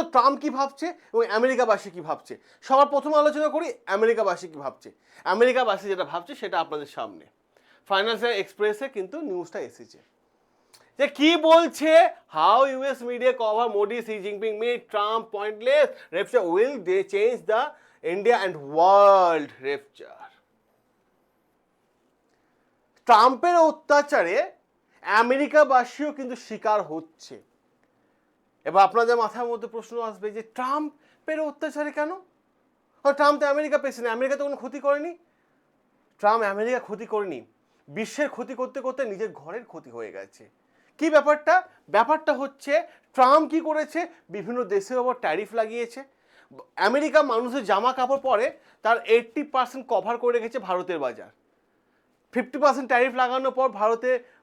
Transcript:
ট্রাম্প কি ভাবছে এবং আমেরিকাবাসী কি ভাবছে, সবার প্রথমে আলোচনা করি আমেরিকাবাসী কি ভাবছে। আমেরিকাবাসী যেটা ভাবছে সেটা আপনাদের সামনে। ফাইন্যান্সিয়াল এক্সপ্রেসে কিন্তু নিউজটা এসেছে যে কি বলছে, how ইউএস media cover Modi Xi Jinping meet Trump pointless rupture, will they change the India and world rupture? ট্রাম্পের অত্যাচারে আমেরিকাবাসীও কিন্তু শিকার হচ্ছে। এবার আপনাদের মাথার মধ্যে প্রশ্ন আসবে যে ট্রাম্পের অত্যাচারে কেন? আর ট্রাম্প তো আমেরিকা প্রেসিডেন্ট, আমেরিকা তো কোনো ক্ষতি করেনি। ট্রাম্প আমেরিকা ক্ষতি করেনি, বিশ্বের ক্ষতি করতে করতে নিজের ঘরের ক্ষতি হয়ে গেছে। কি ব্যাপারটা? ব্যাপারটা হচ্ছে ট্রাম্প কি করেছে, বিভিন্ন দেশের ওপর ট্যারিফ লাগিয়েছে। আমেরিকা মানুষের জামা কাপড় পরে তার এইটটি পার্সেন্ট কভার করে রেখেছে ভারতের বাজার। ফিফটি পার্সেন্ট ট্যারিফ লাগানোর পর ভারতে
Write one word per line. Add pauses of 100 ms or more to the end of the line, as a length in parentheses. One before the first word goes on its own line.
(140)
ট্রাম্প
কি
ভাবছে (260)
এবং (140)
আমেরিকাবাসী
কি
ভাবছে, (340)
সবার
প্রথমে
আলোচনা
করি (280)
আমেরিকাবাসী
কি
ভাবছে। (440)
আমেরিকাবাসী
যেটা
ভাবছে
সেটা
আপনাদের
সামনে। (640)
ফাইন্যান্সিয়াল
এক্সপ্রেসে (100)
কিন্তু (140)
নিউজটা
এসেছে (1000)
যে (120)
কি (180)
বলছে, (440)
how (120)
ইউএস (100)
media (100)
cover
Modi
Xi
Jinping
meet (120)
Trump (120)
pointless (280)
rupture,
will (120)
they (120)
change (100)
the (520)
India (100)
and (220)
world (160)
rupture? (2750)
ট্রাম্পের (140)
অত্যাচারে (880)
আমেরিকাবাসীও
কিন্তু (120)
শিকার (120)
হচ্ছে। (1300)
এবার
আপনাদের
মাথার
মধ্যে
প্রশ্ন (140)
আসবে (100)
যে (160)
ট্রাম্পের (100)
অত্যাচারে
কেন? (920)
আর
ট্রাম্প
তো
আমেরিকা
প্রেসিডেন্ট,
আমেরিকা
তো
কোনো
ক্ষতি
করেনি। (1080)
ট্রাম্প (120)
আমেরিকা
ক্ষতি
করেনি, (580)
বিশ্বের
ক্ষতি
করতে
করতে (100)
নিজের (100)
ঘরের
ক্ষতি
হয়ে
গেছে। (540)
কি
ব্যাপারটা? (400)
ব্যাপারটা
হচ্ছে (420)
ট্রাম্প
কি
করেছে, (360)
বিভিন্ন (160)
দেশের
ওপর (100)
ট্যারিফ (100)
লাগিয়েছে। (840)
আমেরিকা (120)
মানুষের
জামা
কাপড়
পরে (400)
তার (180)
এইটটি (120)
পার্সেন্ট
কভার
করে
রেখেছে
ভারতের
বাজার। (1040)
ফিফটি
পার্সেন্ট
ট্যারিফ
লাগানোর
পর (120)
ভারতে (340)